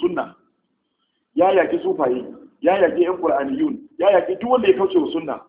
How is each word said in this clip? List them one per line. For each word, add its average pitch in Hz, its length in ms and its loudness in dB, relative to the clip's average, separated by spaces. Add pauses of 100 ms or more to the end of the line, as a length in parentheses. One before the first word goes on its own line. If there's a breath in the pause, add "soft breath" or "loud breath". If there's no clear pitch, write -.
sunna. 160 360 -6 (1000)
Ya 180 180 4
yaƙi 170 300 2
sufaye, 131 420 -2 (360)
ya 180 160 2
yaƙi 175 300 2
ƴan 180 140 -4
Qur'aniyun, 139 580 -2 (200)
ya 190 120 2
yaƙi 185 300 2
duk 240 100 -4
wanda 240 180 0
ya 185 80 6
kauce 190 220 0
wa 147 140 -2
sunna. 156 360 -6